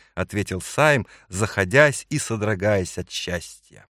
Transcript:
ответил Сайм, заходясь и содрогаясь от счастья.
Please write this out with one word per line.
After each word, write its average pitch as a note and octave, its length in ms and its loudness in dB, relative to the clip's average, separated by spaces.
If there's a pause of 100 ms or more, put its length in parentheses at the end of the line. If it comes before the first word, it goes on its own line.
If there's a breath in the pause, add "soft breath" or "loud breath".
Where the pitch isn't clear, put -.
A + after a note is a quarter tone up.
(140 soft breath)
ответил F#2+ 460 -4
Сайм, C#3+ 460 2 (220 loud breath)
заходясь G#2 840 2
и D3+ 80 -2
содрогаясь G#2 800 -2
от F#2 120 -8
счастья. - 840 -10